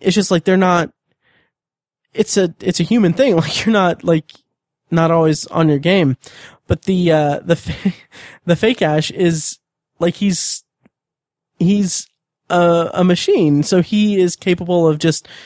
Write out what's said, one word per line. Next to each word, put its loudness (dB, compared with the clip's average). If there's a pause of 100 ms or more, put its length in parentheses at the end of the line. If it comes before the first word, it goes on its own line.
it's 0
just, -2
like, 0
they're 2
not, 0 (1200)
it's -2
a, 0
it's -4
a -2
human 2
thing. 2
<laughs> -
Like, -2
you're 2
not, 0
like, -2 (580)
not 0
always 0
on 0
your 2
game. 0 (520)
But -2
the, 0
uh, 0
the, -2
fa-, -6 (240)
<laughs> -20
the 2
fake 0
Ash 0
is, -4 (400)
like, -2
he's, -4 (960)
he's 0 (420)
a, 2
a 0
machine. 2
So 0
he 0
is 0
capable 0
of 0
just -2 (180)